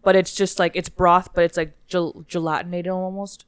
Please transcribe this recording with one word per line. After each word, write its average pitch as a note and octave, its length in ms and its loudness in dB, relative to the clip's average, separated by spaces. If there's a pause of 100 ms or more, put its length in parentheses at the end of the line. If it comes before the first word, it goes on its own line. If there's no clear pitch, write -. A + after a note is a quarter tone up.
But F#3 140 4
it's F#3 180 2
just, - 260 -2
like, E3+ 160 0
it's E3+ 120 -4
broth, F3+ 460 4
but F3 100 2
it's, E3+ 120 0
like, D#3+ 200 -4 (100)
gel-, E3+ 420 -4
gelatinated F3 640 -4
almost F#3+ 560 -8